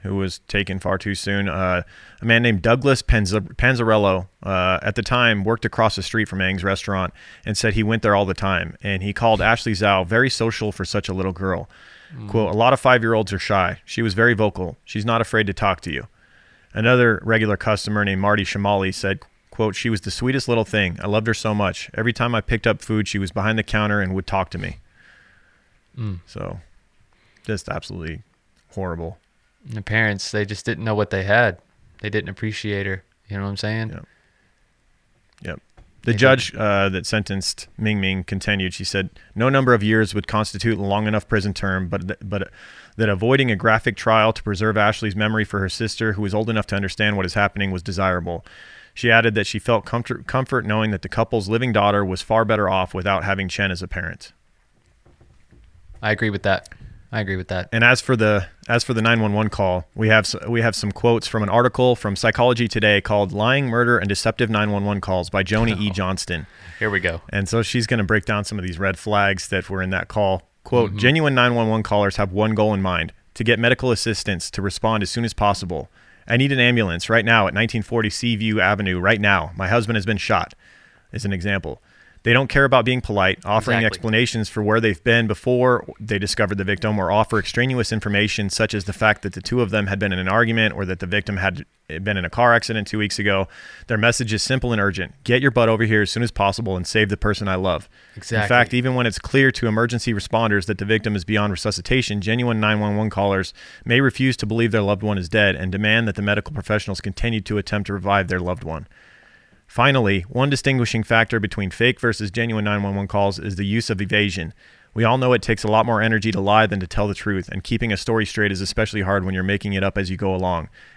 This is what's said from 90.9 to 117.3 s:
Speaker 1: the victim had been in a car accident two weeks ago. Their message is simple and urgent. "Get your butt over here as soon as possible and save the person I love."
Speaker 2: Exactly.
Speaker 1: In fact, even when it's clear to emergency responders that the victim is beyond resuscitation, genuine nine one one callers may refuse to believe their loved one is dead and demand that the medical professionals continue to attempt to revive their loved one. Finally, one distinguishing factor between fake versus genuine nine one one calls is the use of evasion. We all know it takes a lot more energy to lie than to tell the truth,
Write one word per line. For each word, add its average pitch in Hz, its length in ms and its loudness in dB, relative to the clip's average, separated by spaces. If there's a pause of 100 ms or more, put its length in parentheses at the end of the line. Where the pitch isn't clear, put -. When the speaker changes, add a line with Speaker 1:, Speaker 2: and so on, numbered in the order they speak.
Speaker 1:
the 92 80 -8
victim 101 300 -2
had 92 280 -2 (380)
been 101 140 -2
in 90 60 -2
a 85 60 -6
car 120 240 4
accident 110 340 0
two 107 120 -4
weeks 104 180 -2
ago. 98 300 2 (400)
Their 113 100 0
message 113 360 2
is 104 100 -2
simple 127 280 -2
and 110 80 0
urgent. 98 440 -2
"Get 127 180 2
your 139 80 4
butt 113 180 4
over 113 160 4
here 107 200 4
as 95 80 -2
soon 113 100 -4
as 117 80 0
possible 98 480 0
and 90 80 -6
save 107 240 2
the 101 80 -2
person 104 300 -2
I 95 80 0
love." 92 340 -2 (260)
Speaker 2:
Exactly. 107 280 -4
Speaker 1:
In 101 40 0
fact, 120 280 4
even 127 180 0
when 123 140 0
it's 107 100 -4
clear 135 360 2
to - 120 -4
emergency 117 480 0
responders 104 540 0
that 101 100 -2
the 101 80 -6
victim 107 300 0
is 90 100 -4
beyond 104 240 2
resuscitation, 104 720 -2
genuine 117 380 0
nine 107 200 2
one 104 180 0
one 107 120 0
callers 98 420 0 (320)
may 120 160 2
refuse 131 380 2
to - 80 -6
believe 113 260 2
their 110 120 2
loved 101 180 0
one 107 160 -2
is 90 100 -4
dead 101 280 2
and 92 160 -4
demand 107 360 2
that 98 100 0
the 107 40 -4
medical 101 320 -2
professionals 104 480 -4
continue 110 400 -4
to 104 160 -4
attempt 104 300 -4
to 101 60 -6
revive 98 340 0
their 90 120 -2
loved 90 240 -4
one. 78 220 -8 (840)
Finally, 117 600 2
one 135 220 0
distinguishing 127 520 0
factor 113 380 2
between 101 300 -4
fake 123 280 0
versus 107 320 -2
genuine 110 360 -2
nine 104 180 0
one 98 100 -2
one 98 140 -4
calls 101 320 0
is 98 160 -6
the 101 100 -4
use 107 240 0
of 101 120 -2
evasion. 95 520 0 (400)
We 113 120 0
all 120 120 4
know 127 140 2
it 123 100 4
takes 110 220 -2
a 107 60 0
lot 110 160 4
more 113 160 2
energy 110 320 2
to 95 80 -2
lie 107 240 6
than 98 160 -2
to 90 60 -6
tell 104 200 -2
the 101 60 -4
truth, 95 340 -4